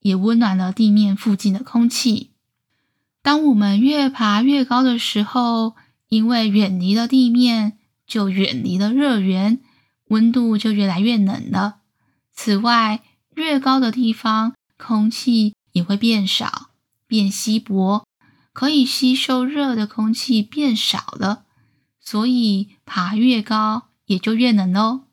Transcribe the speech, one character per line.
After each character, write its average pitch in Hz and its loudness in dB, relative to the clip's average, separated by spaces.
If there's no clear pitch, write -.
也 190 0
温 220 0
暖 208 2
了 185 -2
地 220 2
面 208 4
附 202 0
近 196 -2
的 202 -4
空 233 0
气。 - -2
当 294 2
我 277 4
们 202 2
越 277 2
爬 214 0
越 277 2
高 254 0
的 247 0
时 208 -2
候， 233 -2
因 220 2
为 226 0
远 196 2
离 185 0
了 233 0
地 254 4
面， 233 2
就 202 -2
远 190 -2
离 185 -2
了 202 0
热 262 0
源， 190 0
温 220 4
度 233 0
就 214 -2
越 202 0
来 180 -2
越 233 2
冷 196 -2
了。 196 -4
此 208 -2
外， 226 0
越 311 0
高 269 2
的 240 0
地 226 0
方， 220 -2
空 214 0
气 220 0
也 175 0
会 196 -2
变 214 0
少、 - -6
变 202 0
稀 214 -2
薄， 196 -2
可 262 -4
以 294 2
吸 254 0
收 254 -2
热 277 -2
的 214 -2
空 220 -4
气 226 -2
变 269 -2
少 - -6
了， 196 -4
所 214 -4
以 214 0
爬 185 -6
越 233 2
高 214 -4
也 190 0
就 214 -2
越 240 2
冷 190 2
咯。 220 -2